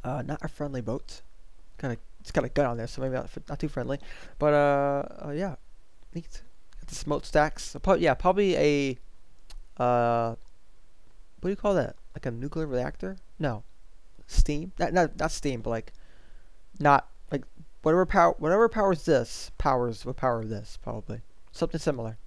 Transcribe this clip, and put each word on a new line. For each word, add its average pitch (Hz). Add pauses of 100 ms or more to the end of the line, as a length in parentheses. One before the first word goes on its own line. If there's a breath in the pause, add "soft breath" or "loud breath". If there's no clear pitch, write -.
Uh, 131
not 151
a 156
friendly 139
boat. 110 (560)
Got 131
a, 110 (220)
it's -
got -
a 123
gun 147
on 120
there, 117
so -
maybe 131
not, 127 (180)
not -
too 151
friendly. 127 (400 loud breath)
But, 151
uh, 143
uh, 143
yeah, 165 (580)
neat. - (380)
Got -
the -
smokestacks. -
So -
prob-, 185
yeah, 151
probably 185
a, 143 (840)
uh, 117 (1040)
what 180
do -
you 202
call 202
that? 139 (180)
Like -
a 127
nuclear 147
reactor? 135 (240)
No, 120 (640)
steam. 151
Not, 170
not, 170
not 160
steam, 127
but, 117
like, 113 (840 soft breath)
not, 143 (240)
like, 139 (380)
whatever 170
pow-, 170
whatever 190
powers 196
this -
powers 123
the 123
power 120
of 110
this, 110
probably 113 (320)
something 165
similar. 117